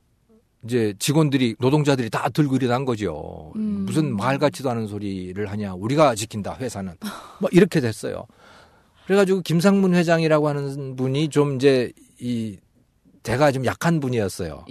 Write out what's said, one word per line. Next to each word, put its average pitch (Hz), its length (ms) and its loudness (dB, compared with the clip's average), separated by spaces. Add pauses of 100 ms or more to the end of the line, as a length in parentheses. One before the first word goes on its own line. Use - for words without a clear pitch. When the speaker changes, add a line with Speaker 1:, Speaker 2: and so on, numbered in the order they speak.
(640)
Speaker 1:
이제 110 340 0
직원들이, 135 600 2
노동자들이 135 500 2
다 - 200 -4
들고 135 260 0
일어난 127 300 0
거죠. 85 680 -6
Speaker 2:
음. 208 300 -4
Speaker 1:
"무슨 147 300 0
말 127 240 -2
같지도 135 320 -2
않은 113 160 -4
소리를 98 640 -8
하냐. 104 240 -6
우리가 127 400 2
지킨다, 101 440 -8
회사는." 98 340 -8 (460)
뭐 190 120 -2
이렇게 175 300 6
됐어요. 113 440 -6 (800)
그래가지고 190 360 2
김상문 185 520 4
회장이라고 160 540 4
하는 139 480 -6
분이 135 340 0
좀 143 280 2
이제 127 340 4 (280)
이 113 380 -6 (640)
대가 131 300 2
좀 127 140 -2
약한 160 340 0
분이었어요. 101 720 -4